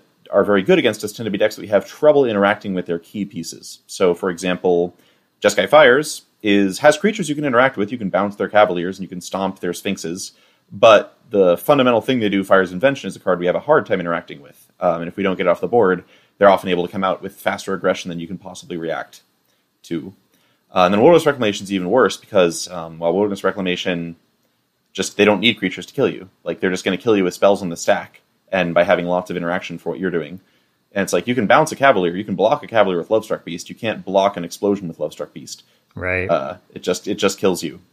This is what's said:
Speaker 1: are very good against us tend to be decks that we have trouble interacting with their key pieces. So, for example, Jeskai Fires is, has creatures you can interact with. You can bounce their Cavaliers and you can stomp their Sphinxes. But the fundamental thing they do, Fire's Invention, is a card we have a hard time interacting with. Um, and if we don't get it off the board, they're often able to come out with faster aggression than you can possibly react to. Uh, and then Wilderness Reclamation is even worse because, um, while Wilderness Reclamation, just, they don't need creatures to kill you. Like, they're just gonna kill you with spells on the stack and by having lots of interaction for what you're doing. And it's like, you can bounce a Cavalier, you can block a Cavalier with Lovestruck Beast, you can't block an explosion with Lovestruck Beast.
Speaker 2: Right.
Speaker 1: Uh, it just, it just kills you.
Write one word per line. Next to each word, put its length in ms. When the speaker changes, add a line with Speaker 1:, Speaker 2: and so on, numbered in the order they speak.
Speaker 1:
are 140
very 180
good 160
against 260
us 80
tend 140
to 40
be 80
decks 180
that 60
we 60
have 180
trouble 380
interacting 500
with 120
their 120
key 260
pieces. 640
So, 280
for 160
example, 640
Jeskai 240
Fires 540
is, 360
has 180
creatures 320
you 60
can 100
interact 320
with. 160
You 60
can 120
bounce 260
their 120
Cavaliers 500
and 60
you 40
can 120
stomp 400
their 140
Sphinxes. 580
But 440
the 280
fundamental 420
thing 200
they 100
do, 120
Fire's 300
Invention, 360
is 80
a 40
card 180
we 80
have 80
a 60
hard 260
time 140
interacting 400
with. 260
Um, 220
and 60
if 80
we 60
don't 140
get 100
it 40
off 100
the 80
board, 360
they're 100
often 220
able 160
to 60
come 120
out 180
with 140
faster 380
aggression 340
than 120
you 60
can 120
possibly 380
react 460
to. 300
Uh, 120
and 80
then 60
Wilderness 260
Reclamation 380
is 80
even 180
worse 260
because, 520
um, 300
while 140
Wilderness 320
Reclamation, 720
just, 240
they 80
don't 160
need 180
creatures 280
to 80
kill 140
you. 200
Like, 180
they're 100
just 140
gonna 120
kill 200
you 80
with 100
spells 280
on 60
the 80
stack 460
and 240
by 100
having 220
lots 240
of 60
interaction 420
for 120
what 100
you're 100
doing. 300
And 100
it's 100
like, 140
you 80
can 120
bounce 260
a 40
Cavalier, 380
you 100
can 120
block 260
a 60
Cavalier 300
with 100
Lovestruck 360
Beast, 240
you 60
can't 300
block 320
an 80
explosion 440
with 100
Lovestruck 340
Beast. 320
Speaker 2:
Right. 320
Speaker 1:
Uh, 280
it 100
just, 240
it 100
just 220
kills 240
you. 180